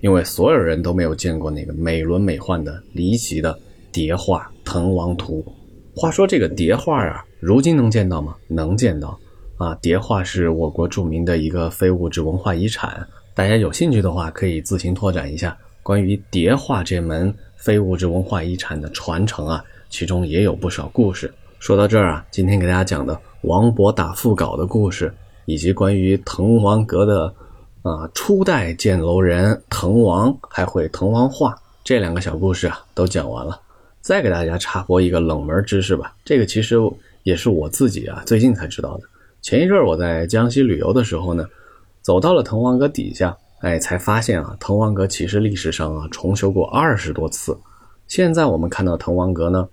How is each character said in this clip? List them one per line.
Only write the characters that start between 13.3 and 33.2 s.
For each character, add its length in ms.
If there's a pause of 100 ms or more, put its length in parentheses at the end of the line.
大 120
家 100
有 160
兴 200
趣 100
的 80
话， 200
可 160
以 140
自 180
行 140
拓 200
展 200
一 40
下 200 (260)
关 200
于 180 (100)
蝶 260
画 260
这 160
门 340 (300)
非 160
物 180
质 120
文 120
化 220
遗 140
产 240
的 100
传 340
承 220
啊， 180 (240)
其 160
中 220
也 160
有 100
不 160
少 240
故 220
事。 180 (280)
说 160
到 100
这 100
儿 140
啊， 180
今 160
天 140
给 80
大 60
家 100
讲 240
的 100 (260)
王 300
勃 200
打 220
腹 200
稿 220
的 100
故 240
事， 240 (300)
以 120
及 160
关 240
于 280
滕 360
王 240
阁 220
的， 260 (500)
啊， 300
初 300
代 320
建 260
楼 200
人 500
滕 320
王 340 (140)
还 160
会 220
滕 200
王 220
画 260 (280)
这 160
两 120
个 80
小 160
故 160
事 140
啊， 180 (100)
都 120
讲 240